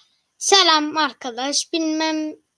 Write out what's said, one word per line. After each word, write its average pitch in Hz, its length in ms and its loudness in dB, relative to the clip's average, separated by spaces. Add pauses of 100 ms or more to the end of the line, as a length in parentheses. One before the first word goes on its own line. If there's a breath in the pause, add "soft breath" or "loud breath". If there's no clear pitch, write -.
(380)
selam 311 580 4
arkadaş, 277 760 -4
bilmem 311 640 -4 (220)